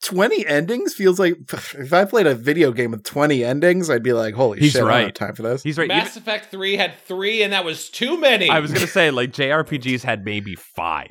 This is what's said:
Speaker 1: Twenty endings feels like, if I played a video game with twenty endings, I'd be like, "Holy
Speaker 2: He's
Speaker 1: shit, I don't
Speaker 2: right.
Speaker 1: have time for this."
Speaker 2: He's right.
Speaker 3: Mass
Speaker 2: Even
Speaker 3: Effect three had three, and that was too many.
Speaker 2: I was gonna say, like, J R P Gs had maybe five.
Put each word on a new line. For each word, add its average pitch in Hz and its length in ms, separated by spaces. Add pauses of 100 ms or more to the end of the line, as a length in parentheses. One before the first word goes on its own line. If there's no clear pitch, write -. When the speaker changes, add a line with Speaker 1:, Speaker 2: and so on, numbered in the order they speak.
Speaker 1:
Twenty 226 420
endings 170 480
feels 185 240
like, 175 160 (160)
if 143 440
I 190 100
played 202 240
a 135 80
video 143 360
game 117 200
with 110 120
twenty 143 380
endings, 160 480
I'd 120 140
be 123 80
like, 110 220
"Holy 113 260
Speaker 2:
He's 147 120
Speaker 1:
shit, 127 100
I - 20
don't 110 40
Speaker 2:
right. 117 180
Speaker 1:
have - 80
time - 200
for 113 80
this." 123 220
Speaker 2:
He's 151 140
right. 156 100
Speaker 3:
Mass 208 280
Speaker 2:
Even 214 60
Speaker 3:
Effect 214 280
three 196 260
had 185 200 (100)
three, 202 360
and 196 120
that 190 100
was 160 240
too 311 320
many. 220 300
Speaker 2:
I 156 100
was 147 100
gonna 131 160
say, 165 240
like, 127 220
J 135 180
R 151 140
P 147 140
Gs 127 260
had 110 220
maybe 104 280
five. 82 560